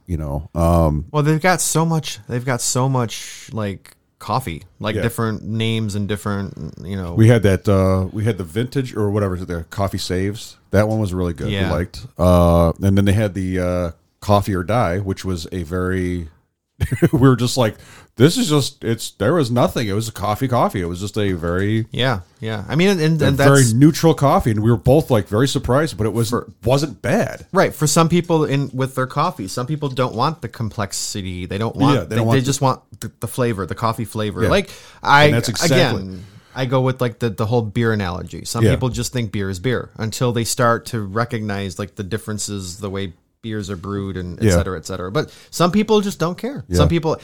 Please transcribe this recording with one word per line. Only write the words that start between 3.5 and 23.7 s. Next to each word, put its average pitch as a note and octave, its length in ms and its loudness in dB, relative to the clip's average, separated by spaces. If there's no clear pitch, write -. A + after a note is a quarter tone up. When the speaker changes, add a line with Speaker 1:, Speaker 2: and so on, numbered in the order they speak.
Speaker 2:
like, G#2 440 -8
coffee, F2 420 -4
like, G#2+ 160 -4
Speaker 1:
Yeah. G#2 80 -2
Speaker 2:
different A2+ 400 -2
names A2 540 -2
and G#2 100 -2
different, G2 680 -6
you G2 100 -8
know. F2 200 -6
Speaker 1:
We A2 120 6
had A#2 160 6
that, F#2+ 260 2
uh, F#2+ 440 4
we G#2+ 120 -4
had G#2+ 140 0
the F#2+ 60 -8
vintage A#2+ 500 -4
or G#2 160 0
whatever, G2+ 260 0
the E2+ 340 -6
coffee G2 280 -4
saves. F#2+ 600 -4
That G#2 160 4
one A2 140 0
was G2 120 -2
really F2+ 220 -2
good. C#2 160 -4
Speaker 2:
Yeah. F#2+ 200 0
Speaker 1:
We F2 80 0
liked. - 280 -8
Uh, E2+ 540 6
and G2 160 4
then G2 80 4
they G2 100 4
had G#2 200 0
the, F#2 240 -2
uh, F2+ 320 -2
coffee G2+ 340 2
or F2+ 80 0
die, F#2+ 360 0
which F#2+ 260 -6
was F2 260 -6
a F2+ 140 -6
very, F2+ 640 -2
<laughs> - 340 2
we D3+ 60 2
were C3 160 8
just A#2+ 220 0
like, A2+ 200 0
"This D3 220 6
is A#3+ 120 0
just, D3 360 0
it's, A2+ 260 -4
there A#2 240 0
was C#3 160 0
nothing. B2 380 0
It F#2+ 60 -2
was A2+ 140 -2
a - 40 -10
coffee G#2 340 -2
coffee." B2+ 340 0
It F2 40 -2
was F2 160 -6
just G2+ 180 -6
a G2+ 140 0
very F#2 580 0
Speaker 2:
Yeah, A#2 300 0
yeah. A2 300 -8
I C3 80 -2
mean, F3+ 140 4
and, F#3 100 0
and D#3 200 2
Speaker 1:
a C#3 120 4
very C#3 300 6
Speaker 2:
that's A#2 100 4